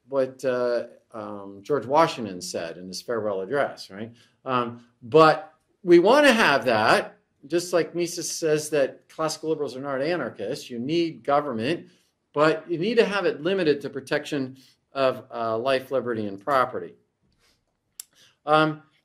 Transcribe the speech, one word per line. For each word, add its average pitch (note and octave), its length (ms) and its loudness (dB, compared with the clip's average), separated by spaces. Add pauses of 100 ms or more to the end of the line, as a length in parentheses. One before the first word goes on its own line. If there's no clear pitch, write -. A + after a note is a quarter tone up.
what, C3 360 -4
uh, B2 400 -2 (280)
um, G2+ 500 -14
George B2+ 240 -2
Washington C3 540 0
said E2+ 360 -8
in F2+ 100 -14
his F#2 140 -12
farewell G#2+ 400 -4
address, G#2+ 500 -4
right? A2 220 -14 (320)
Um, A#2+ 400 -4 (180)
but D3+ 520 4 (280)
we F3 160 8
want B3+ 280 6
to C4+ 60 8
have D3+ 340 2
that, B2 520 2 (280)
just E3+ 260 -2
like D#3+ 220 0
Mises E3+ 360 -6
says D3+ 400 -2
that C#3+ 380 -2
classical D#3 400 -6
liberals D3 280 -4
are C3 40 -10
not C#3 220 -6
anarchists. C#3 680 -6
You B2 100 -10
need D3+ 460 -2
government, C#3+ 640 -2 (440)
but D#3 380 2
you E3+ 80 -4
need A3 200 0
to G#3+ 60 8
have F#3+ 200 -2
it C#3+ 180 -2
limited E3 380 2
to C3+ 100 -10
protection C3+ 680 -6 (340)
of, C3 320 0 (100)
uh, A2+ 220 -2
life, C3 340 0
liberty, A#2 360 -2
and G2 120 -10
property. A#2 560 0 (1500)
Um, D#3 380 2 (220)